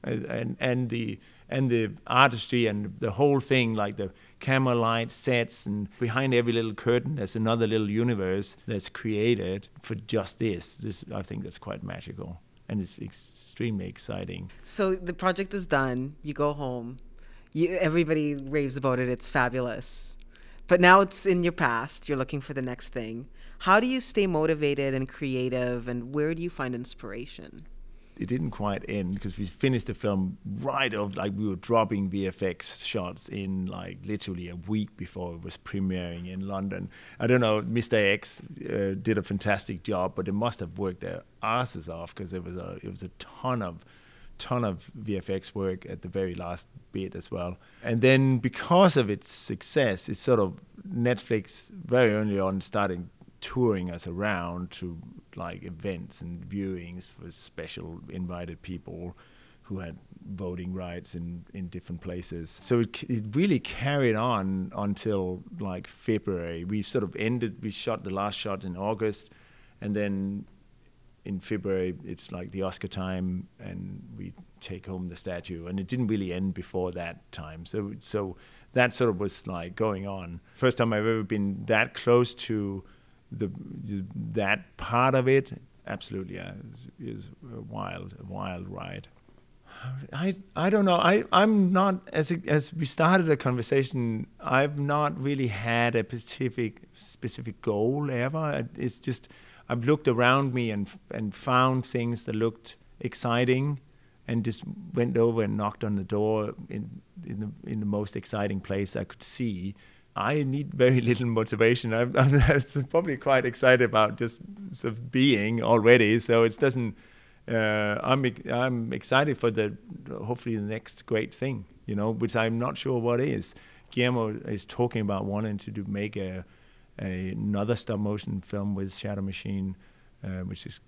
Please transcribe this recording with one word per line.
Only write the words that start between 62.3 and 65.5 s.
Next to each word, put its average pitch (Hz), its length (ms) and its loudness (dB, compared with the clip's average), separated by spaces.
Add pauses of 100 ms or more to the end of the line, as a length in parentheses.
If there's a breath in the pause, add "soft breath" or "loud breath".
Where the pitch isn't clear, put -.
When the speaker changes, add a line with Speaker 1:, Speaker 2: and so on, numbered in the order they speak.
Speaker 1:
So 120 200 2
it 117 140 0
c-, - 140 -10
it 113 160 -2 (100)
really 165 240 4
carried 135 560 0
on 95 640 0
until, 98 640 -2 (160)